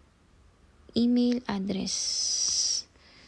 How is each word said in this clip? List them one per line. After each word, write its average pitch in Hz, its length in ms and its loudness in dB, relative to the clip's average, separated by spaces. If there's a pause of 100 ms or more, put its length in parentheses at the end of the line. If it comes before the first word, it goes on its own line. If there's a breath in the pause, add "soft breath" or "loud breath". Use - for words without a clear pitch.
(920 loud breath)
Email 240 540 2
address. 196 480 -2 (1300 loud breath)